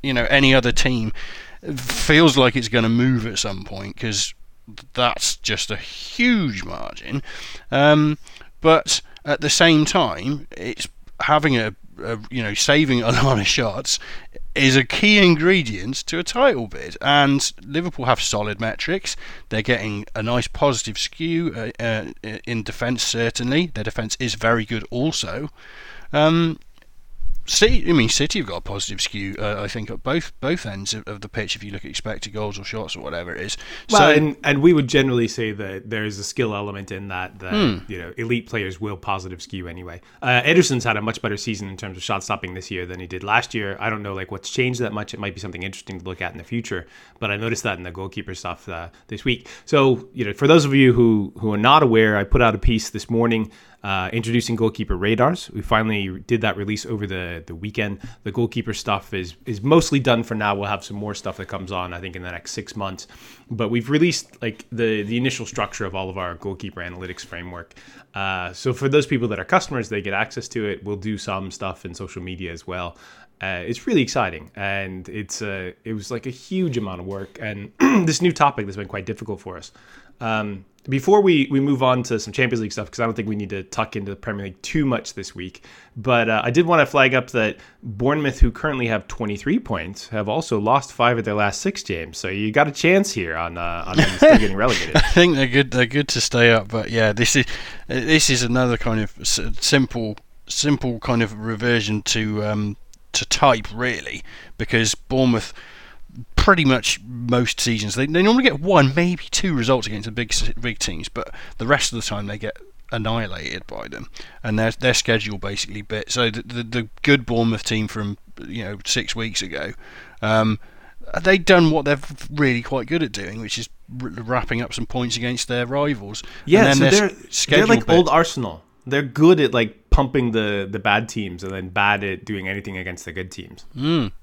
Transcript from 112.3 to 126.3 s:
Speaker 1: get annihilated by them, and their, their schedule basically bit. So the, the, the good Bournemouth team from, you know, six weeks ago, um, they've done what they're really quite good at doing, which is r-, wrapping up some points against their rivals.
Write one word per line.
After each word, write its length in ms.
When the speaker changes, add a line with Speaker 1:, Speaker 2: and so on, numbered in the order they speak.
Speaker 1:
get 180
annihilated 760
by 200
them, 220
and 140
their, 140
their 240
schedule 420
basically 460
bit. 280
So 200
the, 100
the, 220
the 260
good 220
Bournemouth 380
team 240
from, 300
you 160
know, 220
six 300
weeks 280
ago, 300
um, 360
they've 220
done 260
what 160
they're 140
really 300
quite 240
good 160
at 80
doing, 300
which 180
is 100
r-, 80
wrapping 520
up 120
some 140
points 300
against 300
their 200
rivals. 560